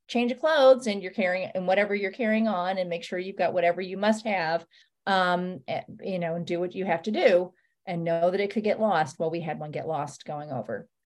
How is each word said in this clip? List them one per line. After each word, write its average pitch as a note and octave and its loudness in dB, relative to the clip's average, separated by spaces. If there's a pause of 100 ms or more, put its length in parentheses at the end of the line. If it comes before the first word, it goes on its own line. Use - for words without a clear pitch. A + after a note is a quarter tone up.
change A#3+ 0
of B3 -14
clothes C4 6
and G3+ -2
you're F#3 -8
carrying, F#3 0
and F#3 -4
whatever G3+ 2
you're G3+ -2
carrying A3 0
on, F#3 -2
and F3+ -2
make E3+ -6
sure - -6
you've F#3+ -8
got F3 2
whatever F3 2
you F#3+ -8
must G#3+ 2
have, E3+ -2 (420)
um, F3+ 0
eh, - -4 (200)
you F#3+ -6
know, E3 -4
and E3+ -6
do E3+ -2
what F3+ -4
you F#3 -4
have E3+ 0
to G#3+ -4
do G3+ 4 (320)
and E3+ -6
know E3+ 2
that F#3+ 0
it G3+ -2
could G#3+ -2
get G#3 0
lost." F#3 2
Well, E3 -2
we E3+ -4
had D#3 -6
one D3+ -10
get C#3+ -6
lost D3 -6
going D3+ -8
over. A2+ -8 (180)